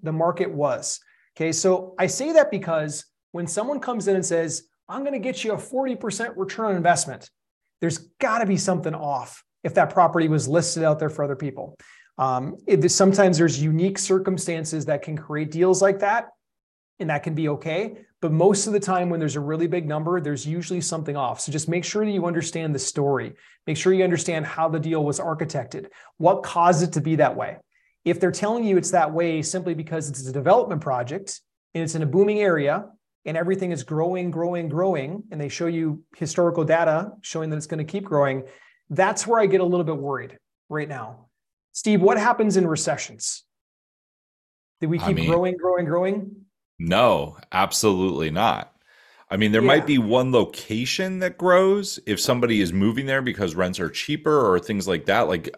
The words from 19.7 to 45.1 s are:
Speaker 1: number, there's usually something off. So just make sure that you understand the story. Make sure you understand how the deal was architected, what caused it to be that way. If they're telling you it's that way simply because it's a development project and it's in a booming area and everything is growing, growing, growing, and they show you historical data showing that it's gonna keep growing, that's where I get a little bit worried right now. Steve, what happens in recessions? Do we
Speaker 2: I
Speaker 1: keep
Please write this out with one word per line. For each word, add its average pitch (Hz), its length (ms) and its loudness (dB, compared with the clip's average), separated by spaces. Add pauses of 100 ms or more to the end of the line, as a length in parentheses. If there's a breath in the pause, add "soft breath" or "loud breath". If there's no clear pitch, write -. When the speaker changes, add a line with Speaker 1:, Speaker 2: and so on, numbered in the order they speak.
Speaker 1:
number, 156 320 -2
there's 147 280 -4
usually 170 340 -4
something 156 340 -4
off. 127 240 -4
So - 140 -6
just 151 160 -4
make 175 160 -2
sure 214 220 -2
that 208 40 -2
you 190 140 -2
understand 165 500 -2
the 135 40 -2
story. 139 560 -2 (320 soft breath)
Make 160 100 -2
sure 185 160 4
you 190 100 4
understand 165 440 0
how 165 200 -2
the 160 140 -2
deal 160 240 -2
was 147 160 -2
architected, 156 680 -6 (280 loud breath)
what 180 260 4
caused 175 400 4
it 180 120 -2
to 147 80 0
be 160 140 0
that 143 200 4
way. 113 220 -8 (480)
If 175 140 0
they're 185 100 2
telling 226 340 -2
you 190 140 4
it's 170 140 0
that 156 200 2
way 160 300 -2
simply 175 320 -6
because 156 340 -6
it's 135 180 -10
a 131 60 -8
development 165 480 2
project 135 640 -6 (320)
and 165 100 -4
it's 160 100 -6
in 160 80 -4
a 151 40 0
booming 202 320 4
area 170 480 2 (400)
and 156 100 -6
everything 180 360 -2
is 135 100 -6
growing, 175 480 -2
growing, 170 400 -4
growing, 170 600 -2
and 156 80 -10
they 143 120 -6
show 170 160 -4
you 160 360 -2 (140)
historical 170 480 0
data 165 560 2
showing 160 300 -8
that 151 60 -4
it's 151 100 -8
gonna 151 180 -6
keep 196 200 -8
growing, 139 400 0 (440 loud breath)
that's 190 380 0
where 226 140 4
I 208 40 6
get 185 160 4
a 185 40 2
little 175 200 0
bit 156 140 -4
worried 135 400 -8 (320)
right 151 180 -6
now. 120 380 -14 (460)
Steve, 214 280 2
what 220 160 6
happens 214 400 2
in 185 100 4
recessions? 151 800 -6 (1400)
Do 160 80 0
we 170 100 0
Speaker 2:
I 175 100 -2
Speaker 1:
keep 185 80 2